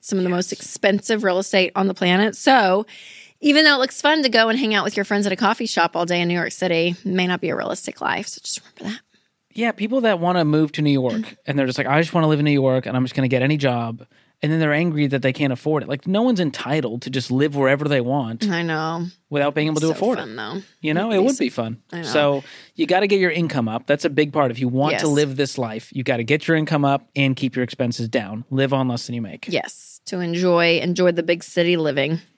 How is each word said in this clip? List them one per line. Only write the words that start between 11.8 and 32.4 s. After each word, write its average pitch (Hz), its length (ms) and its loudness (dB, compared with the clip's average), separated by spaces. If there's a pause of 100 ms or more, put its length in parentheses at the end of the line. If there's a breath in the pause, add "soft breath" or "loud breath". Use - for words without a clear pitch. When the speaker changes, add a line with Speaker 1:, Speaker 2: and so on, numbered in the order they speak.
Speaker 2:
"I 147 140 4
just 165 120 -2
wanna 165 140 4
live 151 120 2
in 147 60 2
New 147 60 4
York 131 340 2
and 123 120 -2
I'm 127 80 2
just 123 100 -8
gonna 135 140 2
get 123 120 2
any 143 160 2
job." 120 480 -2 (360 soft breath)
And 151 100 0
then 160 80 2
they're 151 140 2
angry 151 340 0
that 135 140 0
they 135 100 2
can't 135 220 0
afford 151 300 -2
it. - 60 -12
Like, 143 160 -6
no 190 160 0
one's 240 200 2
entitled 127 640 -4
to 131 60 -10
just 131 220 -4
live 139 240 2
wherever 139 320 2
they 143 140 2
want 120 480 -2
Speaker 1:
I 170 120 -2
know. 165 440 -4 (240)
Speaker 2:
without 143 260 0
being 151 120 0
able 156 120 0
to 151 80 0
Speaker 1:
So 160 60 2
Speaker 2:
afford 226 240 -2
it. - 60 -6
Speaker 1:
fun, 110 120 -12
though. 120 260 -10 (200)
Speaker 2:
You 156 120 -2
know, 202 180 0
Speaker 1:
It'd 214 40 0
Speaker 2:
it 185 60 4
Speaker 1:
be 208 60 4
Speaker 2:
would 175 100 2
Speaker 1:
so - 80 -10
Speaker 2:
be 120 40 -2
fun. 113 280 -6 (160)
Speaker 1:
I 175 80 -10
know. - 20 -10
Speaker 2:
So 143 400 0 (320 loud breath)
you 165 100 0
gotta 185 220 2
get 196 140 4
your 180 100 2
income 147 380 0
up. 113 180 -6
That's 143 160 0
a 165 60 0
big 147 240 0
part. 143 180 2
If 117 80 -8
you 131 80 0
want 135 320 0
to - 60 0
Speaker 1:
Yes. 151 100 2
Speaker 2:
live 143 220 0
this 139 200 -2
life, 110 360 -6
you 131 100 -4
gotta 120 200 0
get 143 220 0
your 165 120 2
income 151 260 0
up 139 320 2
and 135 220 2
keep 131 180 -4
your 127 80 0
expenses 117 460 -4
down. 110 400 -4
Live 135 240 0
on 131 160 0
less 120 160 -6
than 120 100 -8
you 120 60 -6
make. 98 260 -12
Speaker 1:
Yes, - 600 -6
to 185 120 -6
enjoy, 170 600 2
enjoy 175 340 2
the 170 100 -2
big 170 180 -2
city 175 360 0
living. 151 420 0 (180)